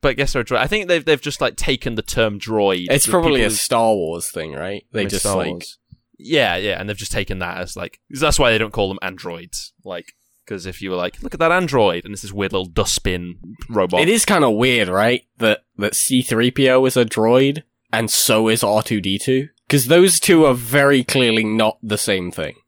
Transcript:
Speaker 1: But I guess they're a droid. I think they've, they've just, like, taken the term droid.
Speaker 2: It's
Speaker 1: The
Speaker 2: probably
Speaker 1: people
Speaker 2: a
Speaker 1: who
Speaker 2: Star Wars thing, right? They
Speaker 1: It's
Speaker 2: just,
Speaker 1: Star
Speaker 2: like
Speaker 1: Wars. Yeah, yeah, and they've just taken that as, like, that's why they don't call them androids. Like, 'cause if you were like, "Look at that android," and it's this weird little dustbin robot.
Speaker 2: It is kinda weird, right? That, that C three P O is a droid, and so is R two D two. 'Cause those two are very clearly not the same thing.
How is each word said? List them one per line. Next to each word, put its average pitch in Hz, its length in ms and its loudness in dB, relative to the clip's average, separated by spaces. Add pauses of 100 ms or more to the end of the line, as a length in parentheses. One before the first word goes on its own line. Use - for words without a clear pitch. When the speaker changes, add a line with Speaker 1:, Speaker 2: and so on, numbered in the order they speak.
Speaker 1:
But 143 80 2
I 127 40 -2
guess 135 180 -2
they're 127 120 -2
a - 20 -4
droid. 123 140 0
I 127 80 0
think 208 200 -2
they've, 170 160 2
they've 147 160 2
just, - 220 -6
like, 131 160 -2
taken 127 380 -2
the 110 60 -6
term 107 380 -2
droid. 98 500 0
Speaker 2:
It's 139 160 2
Speaker 1:
The - 60 -2
Speaker 2:
probably 165 200 2
Speaker 1:
people 123 160 2
Speaker 2:
a - 20 2
Speaker 1:
who 107 60 -4
Speaker 2:
Star 117 400 2
Wars 85 360 -4
thing, 80 220 -8
right? 90 400 -10
They 107 100 -2
Speaker 1:
It's 98 80 -4
Speaker 2:
just, 98 140 -4
Speaker 1:
Star 101 120 -2
Speaker 2:
like 78 140 -4
Speaker 1:
Wars. - 260 -14 (400)
Yeah, 117 380 0
yeah, 95 240 -4
and 98 80 -8
they've 104 80 -6
just - 160 -10
taken 98 280 -4
that 90 180 -8
as, 90 180 -10
like, - 240 -12 (100)
that's 139 300 -2
why 127 120 4
they 110 60 4
don't 107 140 -2
call 101 160 0
them 95 140 -6
androids. 87 720 -12 (100)
Like, 90 300 -12 (340)
'cause 92 180 -10
if 92 160 -12
you 95 80 -8
were 92 60 -4
like, 90 260 -6
"Look - 120 -12
at 156 80 -12
that 165 100 2
android," 131 540 0
and 101 80 -12
it's 98 100 -12
this 95 100 -14
weird 98 200 -4
little 95 120 -2
dustbin 87 720 -4 (320)
robot. 92 320 0
Speaker 2:
It 160 80 4
is 226 160 2
kinda 165 240 4
weird, 113 380 2
right? 107 360 0 (140)
That, 110 220 2 (180)
that 101 180 -2
C 127 260 0
three 120 280 0
P 131 200 2
O 131 160 6
is 127 120 0
a 120 80 4
droid, 127 580 2 (300)
and 110 160 -2
so 110 380 2
is 110 160 2
R 107 180 2
two 107 200 -2
D 98 180 -4
two. 135 300 -2 (200)
'Cause 139 180 2
those 175 320 6
two 160 260 6
are 135 100 6
very 131 480 2
clearly 117 400 2
not 110 400 0
the 104 140 -2
same 92 340 -2
thing. 78 240 -8 (120)